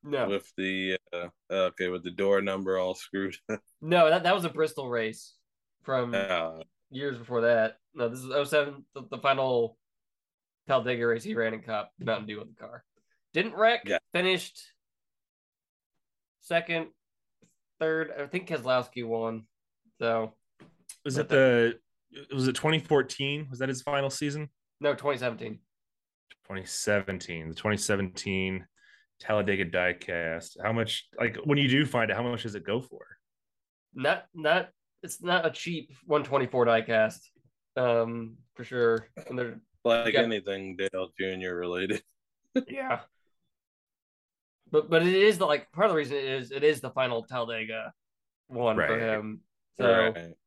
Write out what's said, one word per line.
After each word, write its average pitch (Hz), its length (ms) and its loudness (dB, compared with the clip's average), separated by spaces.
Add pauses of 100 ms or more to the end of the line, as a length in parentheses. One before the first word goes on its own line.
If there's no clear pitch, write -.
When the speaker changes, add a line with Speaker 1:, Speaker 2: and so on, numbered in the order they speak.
Speaker 1:
No. 131 220 0
Speaker 2:
With 98 260 -4
the, 95 420 -2 (140)
uh, 87 160 -8 (240)
okay, 92 380 0
with 90 140 -6
the 90 80 -8
door 98 300 2
number 95 360 -2
all 92 180 -2
screwed 95 400 -6 (160)
up. 107 80 -4 (120)
<laughs> - 100 -20
Speaker 1:
No, 160 280 6
that, 170 140 4
that 180 120 4
was 175 100 -2
a 160 40 -2
Bristol 151 380 -2
race 113 460 -6 (500)
from 123 300 -2
Speaker 2:
Uh. 87 460 -2 (320)
Speaker 1:
years 135 260 -6
before 117 240 -2
that. 113 360 4 (180)
No, 123 140 -2
this 123 100 -8
is 127 120 -12
oh 143 120 2
seven, 143 500 0
the, 139 160 -12
the 127 80 -10
final 131 600 2 (920)
Talladega 120 400 2
race 113 160 0
he 143 120 -6
ran 113 200 0
in 107 60 -12
Cup, 107 380 -6
Mountain 107 280 -2
Dew 107 140 -10
in - 80 -16
the - 60 -20
car. 113 280 -18 (500)
Didn't 190 220 -2
wreck, 226 300 4
Speaker 2:
Yeah. - 120 -2 (160)
Speaker 1:
finished 180 460 0 (1800)
second, 170 460 -2 (920)
third. 160 380 0
I 143 100 -6
think 180 200 -6
Keselowski 127 580 -2
won. 113 400 -4 (540)
So 113 340 0 (680)
Speaker 3:
Was 135 120 -4
Speaker 1:
but 147 100 0
Speaker 3:
it - 40 -20
the, 120 500 4 (540)
was 131 140 2
it 123 80 2
twenty 156 240 2
fourteen? 143 680 0
Was 123 100 -14
that 131 100 -2
his 127 120 -6
final 139 280 0
season? 147 400 -6 (320)
Speaker 1:
No, 143 120 2
twenty 135 240 0
seventeen. 117 420 -6 (840)
Speaker 3:
Twenty 95 200 -8
seventeen. 92 840 -2
The 80 60 -10
twenty 107 220 0
seventeen 95 880 -2 (540)
Talladega 101 460 0
diecast. 87 960 -2
How 107 120 0
much, 113 340 -4 (100)
like, 117 280 -2
when 143 120 2
you 143 120 2
do 135 160 4
find 117 260 0
it, 95 60 0
how 117 60 -2
much 120 200 -4
does 107 120 -8
it 95 100 -10
go 113 160 -2
for? - 240 -18 (880)
Speaker 1:
Not, 147 400 0
not, 165 360 2 (340)
it's - 200 -12
not 175 220 2
a 160 40 4
cheap 165 440 -8 (120)
one 147 180 2
twenty-four 127 420 2
diecast, 113 540 4 (580)
um, 117 580 0 (200)
for 123 100 -14
sure. 117 420 2 (220)
And 127 100 -6
they're 120 200 -6 (260)
Speaker 2:
Like 117 300 4
Speaker 1:
Yeah. - 60 6
Speaker 2:
anything 98 560 -2
Dale 92 320 -2 (100)
Junior 92 360 -4
related. 90 520 -2
<laughs> - 640 -6
Speaker 1:
Yeah. 262 300 -4 (1700)
But, 151 180 2
but 165 140 6
it 180 100 4
is 196 240 6
the, 185 80 2
like, 147 260 0
part 185 160 2
of 196 40 4
the 160 60 2
reason 143 200 -2
it 139 80 -4
is, 131 260 -6
it 139 120 -4
is 147 180 6
the 127 80 -6
final 120 340 0
Talladega 113 680 -6 (540)
one 120 300 0
for - 40 4
Speaker 3:
Right. 113 180 2
Speaker 1:
him. 107 420 -4 (360)
So, 127 80 0 (280)
Speaker 2:
Right. 85 200 -12 (140)